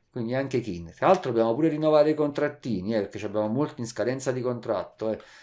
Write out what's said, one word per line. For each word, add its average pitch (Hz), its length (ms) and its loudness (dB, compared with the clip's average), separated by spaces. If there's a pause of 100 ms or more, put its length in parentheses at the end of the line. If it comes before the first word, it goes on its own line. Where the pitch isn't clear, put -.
quindi 120 240 -6
anche 131 280 -2
King. 85 320 -8
Tra 135 140 0
l'altro 180 240 4
dobbiamo 113 220 4
pure 156 160 4
rinnovare 151 420 4
i 151 40 2
contrattini, 139 800 -2
eh, 107 60 2
perché 98 180 -6
ci 101 60 -8
abbiamo 107 240 -2
molti 139 320 -2
in 120 60 -6
scadenza 127 440 -2
di 127 100 -2
contratto, 113 720 -4
eh. 104 100 -4 (220)